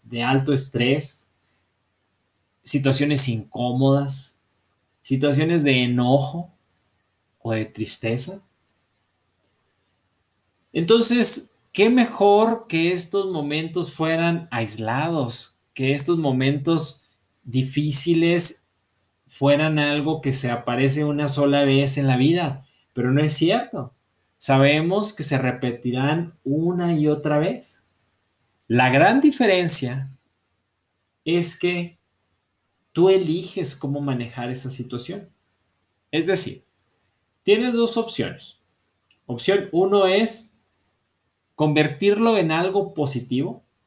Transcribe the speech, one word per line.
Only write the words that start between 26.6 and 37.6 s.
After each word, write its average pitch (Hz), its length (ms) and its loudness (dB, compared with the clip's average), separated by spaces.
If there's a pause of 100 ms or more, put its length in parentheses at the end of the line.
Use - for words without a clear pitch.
y 151 140 2
otra 147 300 0
vez. - 480 -6 (800)
La 127 200 2
gran 175 320 4
diferencia 180 880 2 (1160)
es 170 320 0
que 175 400 -4 (920)
tú 180 180 4
eliges 175 640 0
cómo 143 240 -6
manejar 123 500 -6
esa 131 200 -8
situación. 127 580 -8 (840)
Es 160 160 0
decir, - 380 0 (760)
tienes 233 340 2